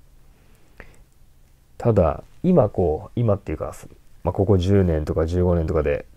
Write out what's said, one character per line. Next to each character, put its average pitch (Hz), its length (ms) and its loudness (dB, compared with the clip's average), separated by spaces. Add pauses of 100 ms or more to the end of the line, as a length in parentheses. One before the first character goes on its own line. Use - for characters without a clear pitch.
(1800)
た 120 140 0
だ、 87 300 2 (220)
今 160 240 4
こ - 400 -2
う、 - 80 -20
今 113 180 0
っ 98 40 -2
て - 120 -12
い 76 60 -4
う - 20 -18
か、 - 160 -10 (480)
ま - 80 -2
あ、 - 20 -8
こ 98 140 0
こ 98 120 4
十 95 260 4
年 80 220 0
と 80 80 -4
か 80 120 0
十 87 160 0
五 90 140 2
年 80 100 0
と 78 80 -4
か 76 80 0
で、 73 220 -2 (120)